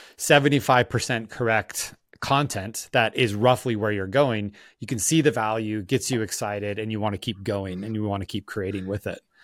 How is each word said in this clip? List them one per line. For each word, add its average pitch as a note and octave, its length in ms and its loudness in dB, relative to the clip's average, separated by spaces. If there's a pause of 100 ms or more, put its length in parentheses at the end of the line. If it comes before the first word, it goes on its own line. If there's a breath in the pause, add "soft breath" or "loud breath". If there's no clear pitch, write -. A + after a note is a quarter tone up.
(180 loud breath)
seventy-five C#3 720 6
percent A2+ 400 -2
correct - 640 -2 (260)
content B2 760 -2
that A#2 220 2
is G#2+ 200 2
roughly A#2+ 400 4
where G#2+ 160 0
you're F#2+ 160 -4
going, G#2+ 440 2 (280 loud breath)
you A2 80 -12
can B2 100 -4
see D#3+ 240 2
the D3 100 4
value, A2 520 -2
gets B2 260 0
you A#2 140 0
excited, G#2 560 -4
and A2 120 -6
you G#2+ 80 -4
wanna G2+ 180 -2
keep G2 260 -8
going G2 400 -4
and A2 120 -6
you G#2+ 80 -2
wanna G2+ 220 -2
keep G2+ 220 -8
creating F#2+ 400 -6
with G2 200 -4
it. F2 140 -8 (220 soft breath)